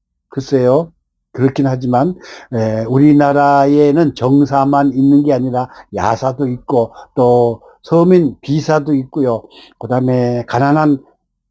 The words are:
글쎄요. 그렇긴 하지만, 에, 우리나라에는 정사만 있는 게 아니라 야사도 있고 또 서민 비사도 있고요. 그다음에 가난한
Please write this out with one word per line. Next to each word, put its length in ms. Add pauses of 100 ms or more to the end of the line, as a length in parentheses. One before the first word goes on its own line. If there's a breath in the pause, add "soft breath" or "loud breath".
(280)
글쎄요. 640 (400)
그렇긴 340
하지만, 500 (360 loud breath)
에, 320
우리나라에는 1300
정사만 760
있는 300
게 100
아니라 360 (260 loud breath)
야사도 540
있고 440 (220 loud breath)
또 480 (200 soft breath)
서민 580
비사도 560
있고요. 480 (340 loud breath)
그다음에 680
가난한 580 (460)